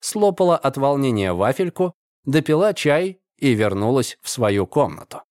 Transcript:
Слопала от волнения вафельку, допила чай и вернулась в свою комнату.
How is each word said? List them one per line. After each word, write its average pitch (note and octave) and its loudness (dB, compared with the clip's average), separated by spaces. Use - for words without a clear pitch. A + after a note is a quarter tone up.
Слопала F#3 2
от C3+ -2
волнения C3+ 0
вафельку, E3 -2
допила D#3 0
чай E3+ -2
и C3+ 2
вернулась G#2+ 0
в - -14
свою G2+ 0
комнату. - -4